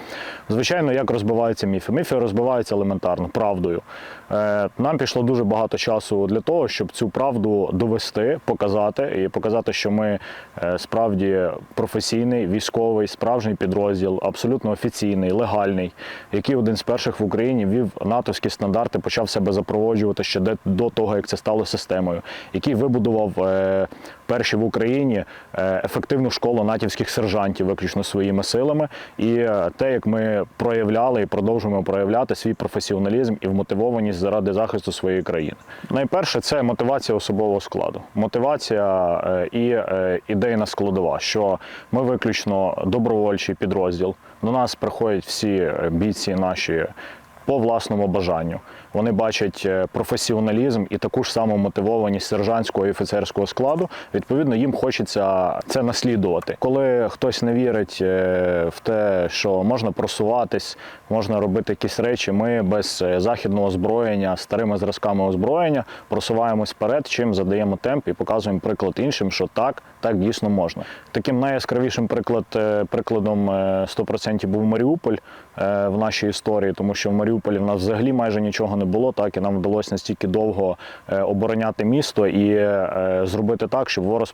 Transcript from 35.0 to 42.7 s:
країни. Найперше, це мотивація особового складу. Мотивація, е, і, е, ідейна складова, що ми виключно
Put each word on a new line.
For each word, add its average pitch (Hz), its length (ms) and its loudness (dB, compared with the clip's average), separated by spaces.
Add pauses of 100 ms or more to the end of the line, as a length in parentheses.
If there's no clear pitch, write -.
країни. 82 340 -2 (340)
Найперше, - 500 0
це 147 220 0
мотивація 120 540 0
особового 101 440 0
складу. - 420 -4 (120)
Мотивація, 104 1000 2 (100)
е, 90 260 0
і, 117 180 2
е, 92 580 0
ідейна 107 380 2
складова, 95 520 0
що 98 400 0 (340)
ми 127 100 2
виключно 104 840 0